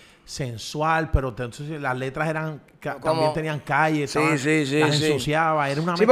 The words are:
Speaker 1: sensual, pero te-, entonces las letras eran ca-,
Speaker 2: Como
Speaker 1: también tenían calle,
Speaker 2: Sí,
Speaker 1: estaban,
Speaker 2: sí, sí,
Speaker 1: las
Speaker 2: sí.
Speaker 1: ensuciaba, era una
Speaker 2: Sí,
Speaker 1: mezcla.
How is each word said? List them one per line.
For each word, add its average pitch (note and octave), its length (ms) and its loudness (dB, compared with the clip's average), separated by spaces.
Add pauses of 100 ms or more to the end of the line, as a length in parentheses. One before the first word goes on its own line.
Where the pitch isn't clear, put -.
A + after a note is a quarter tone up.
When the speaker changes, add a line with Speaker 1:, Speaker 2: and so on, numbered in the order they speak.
(260)
Speaker 1:
sensual, D3+ 840 -2
pero C3 220 2
te-, B2 100 -8
entonces D3 380 -10
las C3 160 -2
letras C3+ 320 -4
eran D#3 320 -6 (180)
ca-, C#3+ 160 -8
Speaker 2:
Como C#3 180 -10
Speaker 1:
también D#3 200 2
tenían D#3 260 -4
calle, D3+ 480 2
Speaker 2:
Sí, - 100 -4
Speaker 1:
estaban, D3+ 220 2
Speaker 2:
sí, D#3 260 2
sí, C#3 140 2
Speaker 1:
las D3+ 160 4
Speaker 2:
sí. D3+ 100 2
Speaker 1:
ensuciaba, D3+ 640 2
era C#3 120 -2
una F3 140 -2
Speaker 2:
Sí, F3 60 4
Speaker 1:
mezcla. A3 100 6